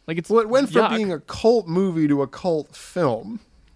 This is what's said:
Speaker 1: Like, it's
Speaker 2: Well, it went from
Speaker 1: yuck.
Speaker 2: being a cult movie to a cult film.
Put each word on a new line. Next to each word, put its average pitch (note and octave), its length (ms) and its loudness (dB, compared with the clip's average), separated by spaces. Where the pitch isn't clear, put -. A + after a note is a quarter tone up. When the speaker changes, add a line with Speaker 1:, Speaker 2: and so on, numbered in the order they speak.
Speaker 1:
Like, E3 100 -4
it's E3+ 120 -8
Speaker 2:
Well, A3+ 120 6
it G#3+ 80 -2
went C4 220 2
from A3 140 4
Speaker 1:
yuck. A3+ 100 0
Speaker 2:
being G3+ 180 -2
a D3+ 60 -6
cult A3 480 0
movie E3 400 0
to C#3+ 160 2
a C3+ 40 -2
cult D#3+ 480 -4
film. D#3+ 640 -4